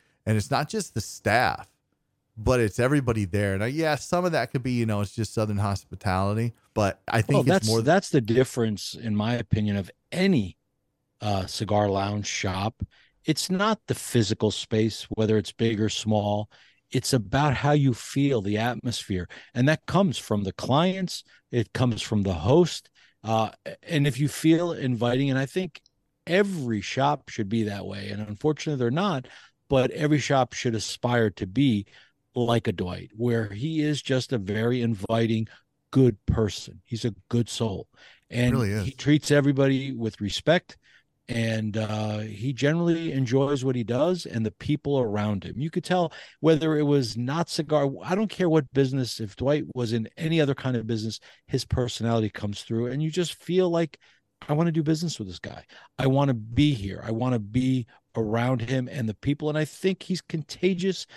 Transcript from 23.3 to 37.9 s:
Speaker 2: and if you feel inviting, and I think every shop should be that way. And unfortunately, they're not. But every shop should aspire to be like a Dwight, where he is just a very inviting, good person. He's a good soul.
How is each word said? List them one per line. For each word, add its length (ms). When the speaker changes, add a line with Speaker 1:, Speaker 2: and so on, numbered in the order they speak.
Speaker 2:
and 240
if 140
you 80
feel 440
inviting, 580
and 80
I 80
think 340
every 560
shop 480
should 180
be 140
that 240
way. 240
And 180
unfortunately, 500
they're 120
not. 360
But 220
every 260
shop 340
should 220
aspire 560
to 160
be 400
like 340
a 40
Dwight, 440
where 320
he 320
is 220
just 320
a 40
very 440
inviting, 680
good 340
person. 580
He's 220
a 80
good 180
soul. 400